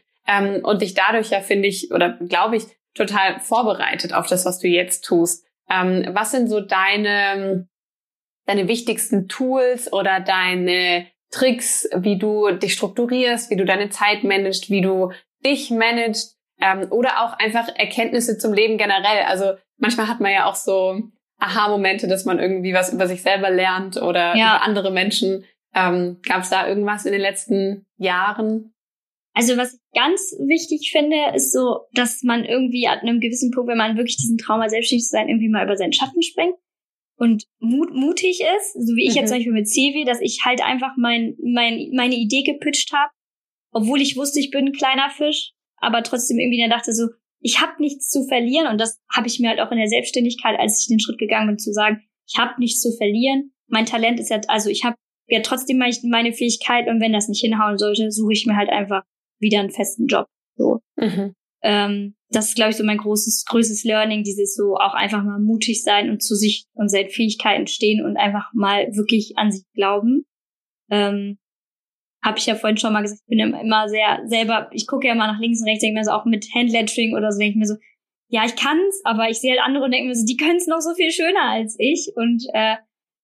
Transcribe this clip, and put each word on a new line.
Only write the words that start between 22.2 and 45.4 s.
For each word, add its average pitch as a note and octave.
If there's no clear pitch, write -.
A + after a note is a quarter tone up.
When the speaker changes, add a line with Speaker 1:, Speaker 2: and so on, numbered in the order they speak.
Speaker 1:
man F3+
irgendwie F#3
was F#3
über F#3
sich F3+
selber G3
lernt F#3
oder F3
Speaker 2:
Ja. A3
Speaker 1:
über -
andere G3
Menschen. F#3+
Ähm, F3+
gab's F#3
da F#3+
irgendwas G3+
in G3+
den G3
letzten G3
Jahren? G#3
Speaker 2:
Also A#3+
was B3
ich -
ganz D#4+
wichtig D#4
finde, D4+
ist -
so, B3+
dass B3
man A#3
irgendwie B3
ab -
einem A#3
gewissen A#3+
Punkt, A#3+
wenn A#3
man A3
wirklich A#3+
diesen A#3
Traum A3
hat, A3
selbstständig A#3
zu -
sein, G#3+
irgendwie A3
mal G#3+
über G3+
seinen F#3
Schatten F4+
springt F4
und A#3
mut-, B3+
mutig F4+
ist, F#4+
so A#3
wie B3
ich A#3
jetzt C#4
Speaker 1:
Mhm. A3
Speaker 2:
zum B3
Beispiel A#3
mit G#3+
Cevi, C#4
dass A#3+
ich -
halt B3
einfach C4
mein, A#3
mein, A#3+
meine B3
Idee A#3+
gepitcht C#4+
hab, D4
obwohl A3+
ich C4+
wusste, C#4+
ich C#4
bin C#4
ein C#4
kleiner C4+
Fisch, D4